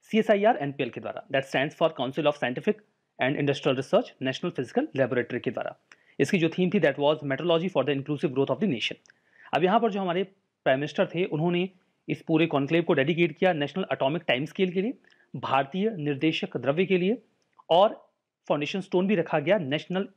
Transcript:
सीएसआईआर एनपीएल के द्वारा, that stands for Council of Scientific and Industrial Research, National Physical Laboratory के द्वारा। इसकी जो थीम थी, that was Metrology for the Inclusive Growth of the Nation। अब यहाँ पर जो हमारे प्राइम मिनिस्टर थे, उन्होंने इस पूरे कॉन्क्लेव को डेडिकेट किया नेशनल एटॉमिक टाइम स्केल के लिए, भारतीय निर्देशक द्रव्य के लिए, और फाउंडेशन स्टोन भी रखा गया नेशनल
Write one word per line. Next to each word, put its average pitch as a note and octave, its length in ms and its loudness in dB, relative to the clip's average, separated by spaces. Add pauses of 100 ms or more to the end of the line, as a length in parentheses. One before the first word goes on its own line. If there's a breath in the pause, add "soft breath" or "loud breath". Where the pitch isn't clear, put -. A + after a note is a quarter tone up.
सीएसआईआर G#3+ 560 2
एनपीएल C#3 320 -4
के A#2 120 -12
द्वारा, - 260 -10
that C3+ 240 -2
stands C#3+ 300 -2
for D#3+ 200 2
Council C#3+ 300 0
of C#3+ 60 0
Scientific C3+ 380 -2 (480)
and C3+ 160 0
Industrial C#3 400 0
Research, G3 280 0 (160)
National C3 360 -4
Physical A#3+ 280 -2 (140)
Laboratory B2 400 -2
के C3 100 -4
द्वारा। - 240 -6 (440 soft breath)
इसकी C#3 180 2
जो E3 120 2
थीम F3+ 200 0
थी, G#3 100 2
that D3 200 2
was C#3+ 240 2
Metrology E3 460 0
for C#3+ 140 0
the C#3+ 100 0
Inclusive C#3 360 -4
Growth C3+ 200 0
of B2+ 80 -2
the G3 100 -2
Nation। B2 280 -4 (580 soft breath)
अब C#3+ 100 0
यहाँ F#3+ 160 4
पर A3 120 0
जो G3 100 -4
हमारे F#3 220 -2 (400)
प्राइम C3+ 160 4
मिनिस्टर D3 260 -2
थे, F3 200 -2
उन्होंने F3 440 0 (400)
इस D3+ 120 -6
पूरे D#3+ 260 2
कॉन्क्लेव D#3 360 0
को E3+ 100 0
डेडिकेट D#3 440 2
किया F#3 160 4
नेशनल D3 380 -4
एटॉमिक D3 360 -2
टाइम B2+ 180 0
स्केल F#3 260 -2
के F#3 100 -2
लिए, A#3 120 -2 (420 soft breath)
भारतीय C#3 540 -2
निर्देशक D#3 680 -2
द्रव्य C#3+ 280 0
के F#3 120 2
लिए, G3 240 0 (480)
और F#3 420 2 (380)
फाउंडेशन D#3 320 -2
स्टोन F#3 260 0
भी G#3+ 80 2
रखा E3 240 0
गया E3 180 2
नेशनल E3 600 -4